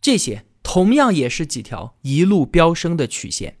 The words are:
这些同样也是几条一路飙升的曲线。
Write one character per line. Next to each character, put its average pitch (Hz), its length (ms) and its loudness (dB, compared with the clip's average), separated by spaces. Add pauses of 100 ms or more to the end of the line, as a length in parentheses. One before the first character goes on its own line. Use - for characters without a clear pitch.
这 254 180 2
些 107 260 -6 (200)
同 190 300 2
样 269 200 4
也 131 140 0
是 151 180 -6
几 123 160 -8
条 - 400 -12
一 139 220 2
路 190 200 2
飙 170 300 2
升 170 220 -2
的 - 100 -2
曲 - 240 -10
线。 - 300 -10